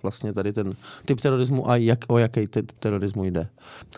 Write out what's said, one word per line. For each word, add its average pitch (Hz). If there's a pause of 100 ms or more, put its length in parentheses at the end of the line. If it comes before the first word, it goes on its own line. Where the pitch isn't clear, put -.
vlastně 101
tady 101
ten 101 (320)
typ 131
terorismu 127
a 123
jak, 117 (100)
o 120
jaký 113
typ -
terorismu 101
jde? 87 (500)